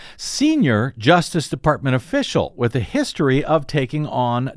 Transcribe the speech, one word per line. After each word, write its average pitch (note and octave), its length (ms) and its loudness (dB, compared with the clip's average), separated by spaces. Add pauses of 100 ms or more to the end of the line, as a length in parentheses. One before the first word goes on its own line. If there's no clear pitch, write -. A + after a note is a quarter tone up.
(160)
senior D3+ 800 2
Justice D#3 520 2
Department C3+ 480 0
official B2 600 -2
with A#2+ 200 0
a A#2+ 40 0
history C#3+ 640 0
of D#3 240 0
taking D3+ 400 -2
on B2 500 -2